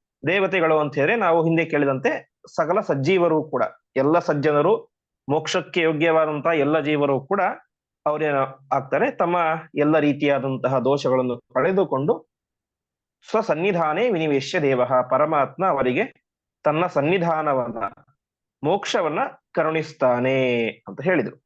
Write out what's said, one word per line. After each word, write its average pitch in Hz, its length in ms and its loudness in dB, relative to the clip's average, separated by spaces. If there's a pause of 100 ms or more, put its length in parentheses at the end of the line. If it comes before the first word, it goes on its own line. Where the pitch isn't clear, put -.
(240)
ದೇವತೆಗಳು 170 560 2
ಅಂತ 151 160 -2
ಹೇಳಿದ್ರೆ 151 200 0
ನಾವು 170 280 2
ಹಿಂದೆ 165 220 2
ಕೇಳಿದಂತೆ 147 460 0 (360)
ಸಕಲ 175 320 -2
ಸಜ್ಜೀವರು 165 640 2
ಕೂಡ, 127 200 -4 (320)
ಎಲ್ಲ 147 240 2
ಸಜ್ಜನರು, 147 540 2 (540)
ಮೋಕ್ಷಕ್ಕೆ 156 540 -2
ಯೋಗ್ಯವಾದಂತಹ 160 680 2
ಎಲ್ಲ 151 280 2
ಜೀವರು 143 420 0
ಕೂಡ 190 200 -4 (640)
ಅವ್ರೇನು 151 380 0 (300)
ಆಗ್ತಾರೆ, 143 380 0
ತಮ್ಮ 180 260 0 (380)
ಎಲ್ಲ 147 240 2
ರೀತಿಯಾದಂತಹ 139 800 0
ದೋಷಗಳನ್ನು 127 580 0 (160)
ಕಳೆದುಕೊಂಡು 156 600 0 (1120)
ಸ್ವಸನ್ನಿಧಾನೇ 175 800 0
ವಿನಿವೇಶ್ಯ 160 500 0
ದೇವಃ, 131 320 2 (100)
ಪರಮಾತ್ಮ 139 680 0
ಅವರಿಗೆ 139 380 0 (600)
ತನ್ನ 151 200 0
ಸನ್ನಿಧಾನವನ್ನ, 151 960 0 (840)
ಮೋಕ್ಷವನ್ನ 180 560 -2 (340)
ಕರುಣಿಸ್ತಾನೆ 135 840 0 (480)
ಅಂತ 98 140 -14
ಹೇಳಿದ್ರು. 147 340 -2 (100)